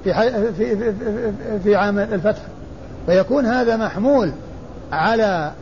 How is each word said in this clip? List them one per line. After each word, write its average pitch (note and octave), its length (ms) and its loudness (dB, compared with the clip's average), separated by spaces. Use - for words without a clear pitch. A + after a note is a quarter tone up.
في F3+ 100 0
ح-، G3 80 2
في، A3+ 300 0
في... G#3+ 240 0
في... A3 160 -2
في G#3 120 6
عام G3+ 220 2
الفتح، G#3 440 0
فيكون F#3+ 400 4
هذا A#3 300 2
محمول A3 560 2
على F#3 580 2